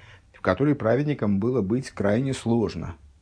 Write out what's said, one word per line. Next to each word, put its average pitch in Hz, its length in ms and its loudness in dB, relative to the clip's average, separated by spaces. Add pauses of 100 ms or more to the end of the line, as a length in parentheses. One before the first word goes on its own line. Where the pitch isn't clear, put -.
(320)
в - 80 -20
которой 131 340 2
праведникам 120 640 0
было 120 220 0
быть 113 300 -2
крайне 110 420 0
сложно. 92 640 -2 (260)